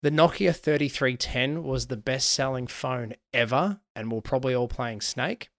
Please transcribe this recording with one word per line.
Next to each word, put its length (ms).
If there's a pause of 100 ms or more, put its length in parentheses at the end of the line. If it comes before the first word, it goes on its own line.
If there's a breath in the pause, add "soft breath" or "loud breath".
The 60
Nokia 460
thirty-three 600
ten 460
was 240
the 100
best-selling 680
phone 480 (220)
ever, 460 (140)
and 160
we're 100
probably 340
all 120
playing 340
Snake. 580